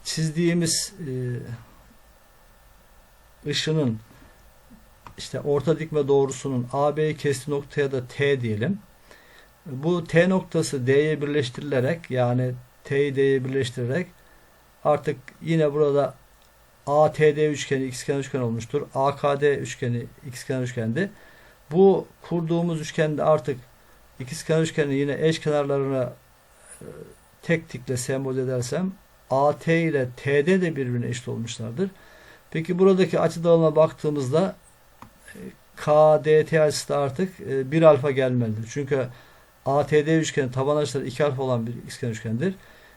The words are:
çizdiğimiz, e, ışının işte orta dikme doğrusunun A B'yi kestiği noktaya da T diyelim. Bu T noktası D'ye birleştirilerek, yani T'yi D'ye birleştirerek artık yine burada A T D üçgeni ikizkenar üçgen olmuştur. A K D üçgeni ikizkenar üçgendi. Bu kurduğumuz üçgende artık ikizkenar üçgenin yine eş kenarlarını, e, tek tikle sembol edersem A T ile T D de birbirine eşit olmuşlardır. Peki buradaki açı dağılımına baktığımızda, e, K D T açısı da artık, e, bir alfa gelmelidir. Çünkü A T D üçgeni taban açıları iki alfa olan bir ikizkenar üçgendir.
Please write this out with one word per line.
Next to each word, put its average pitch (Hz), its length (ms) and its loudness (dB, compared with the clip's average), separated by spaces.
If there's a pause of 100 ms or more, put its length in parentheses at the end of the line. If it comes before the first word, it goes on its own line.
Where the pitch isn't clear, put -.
çizdiğimiz, 165 920 -2 (2500)
e, 147 40 -8
ışının 143 500 -2 (1160)
işte - 220 -10
orta 147 400 0
dikme 151 280 -2
doğrusunun 135 640 0
A 143 240 0
B'yi 156 200 -2
kestiği 143 400 -4
noktaya 143 340 -4
da 127 160 -6
T 143 340 0
diyelim. 120 380 -2 (840)
Bu 160 380 -2
T 170 260 4
noktası 160 580 -2
D'ye 147 340 4
birleştirilerek, 143 920 -2
yani 123 420 0 (300)
T'yi 143 320 0
D'ye 135 300 4
birleştirerek 131 600 -4 (760)
artık 147 340 0 (240)
yine 160 320 2
burada 143 420 2 (720)
A 147 240 4
T 151 240 4
D 151 120 2
üçgeni 135 380 -2
ikizkenar 131 340 -4
üçgen 135 200 -6
olmuştur. 113 420 -4 (140)
A 139 200 0
K 143 260 0
D 143 160 2
üçgeni 120 480 -4 (220)
ikizkenar 131 340 -6
üçgendi. 123 500 -4 (600)
Bu 180 360 4 (140)
kurduğumuz 170 600 -2
üçgende 151 420 -2
artık 151 360 0 (600)
ikizkenar 156 420 -2
üçgenin 156 320 -2
yine 143 260 -2
eş 160 200 0
kenarlarını, 139 680 -2 (720)
e, - 40 -18 (560)
tek 165 280 -2
tikle 127 280 -6
sembol 131 400 -4
edersem 131 560 -4 (360)
A 139 280 2
T 165 240 0
ile 143 360 0
T 139 280 0
D 185 160 2
de 165 140 -2
birbirine 123 320 -4
eşit 123 200 -8
olmuşlardır. 117 640 -6 (600)
Peki 170 280 -4
buradaki 185 400 4
açı 165 240 0
dağılımına 165 320 4
baktığımızda, 156 800 0 (800)
e, - 20 -20 (380)
K 151 500 6
D 156 200 6
T 160 160 2
açısı 151 280 0
da 143 80 0
artık, 143 420 -2
e, 135 320 -4
bir 160 100 2
alfa 147 300 8
gelmelidir. 120 580 0
Çünkü 139 380 -2 (580)
A 143 200 2
T 151 200 2
D 160 140 4
üçgeni 147 320 -2
taban 131 240 0
açıları 135 320 -2
iki 135 180 0
alfa 139 180 -2
olan 120 240 0
bir 120 60 -6
ikizkenar - 380 -8
üçgendir. 117 440 -4 (420)